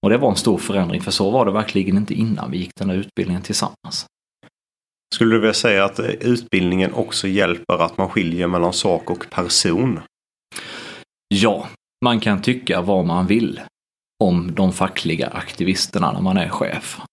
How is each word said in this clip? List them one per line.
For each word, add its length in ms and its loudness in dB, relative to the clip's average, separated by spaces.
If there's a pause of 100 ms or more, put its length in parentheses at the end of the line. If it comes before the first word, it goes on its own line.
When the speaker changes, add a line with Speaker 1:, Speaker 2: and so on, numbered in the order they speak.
Speaker 1:
Och 80 4
det 80 4
var 120 4
en 60 0
stor 220 2
förändring, 420 -2
för 100 -6
så 200 2
var 160 4
det 60 2
verkligen 440 0
inte 180 0
innan 360 -2
vi 80 -4
gick 160 -6
den 160 -4
här 60 -2
utbildningen 460 -4
tillsammans. 640 -6 (1080)
Speaker 2:
Skulle 200 4
du 60 4
vilja 140 4
säga 300 4
att 160 -2
utbildningen 960 0
också 340 -4
hjälper 500 0
att 200 0
man 100 0
skiljer 380 0
mellan 260 2
sak 380 0
och 200 -6
person? 720 0 (1300)
Speaker 1:
Ja, 400 2 (360)
man 160 4
kan 220 0
tycka 380 0
vad 260 2
man 200 2
vill 340 2 (640)
om 300 2
de 180 2
fackliga 560 -2
aktivisterna 840 -2
när 80 -4
man 160 2
är 120 0
chef. 520 -6 (120)